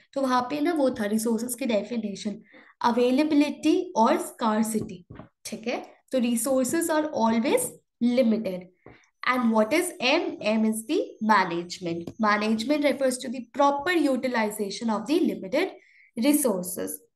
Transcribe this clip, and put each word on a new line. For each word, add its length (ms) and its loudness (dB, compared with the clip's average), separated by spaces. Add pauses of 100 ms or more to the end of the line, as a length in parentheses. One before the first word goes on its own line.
(120)
तो 80 -4
वहां 220 2
पे 180 -4
ना 120 0
वो 180 2
था 140 -4
रिसोर्सेज 500 -2
की 100 -6
डेफिनेशन, 760 -4 (380)
अवेलेबिलिटी 1160 2
और 220 4
स्कार्सिटी, 880 -4 (380)
ठीक 240 -12
है? 160 -4 (280)
तो 60 2
resources 720 0
are 160 0
always 540 2 (440)
limited। 540 2 (720)
And 140 0
what 240 4
is 160 2 (180)
M? 280 2 (140)
M 160 2
is 160 2 (140)
the 100 0 (240)
management। 800 0
Management 760 0
refers 340 2
to 160 -8
the 300 -4
proper 560 2
utilization 760 -4
of 200 -2
the 100 4
limited 460 -2 (600)
resources। 640 0 (280)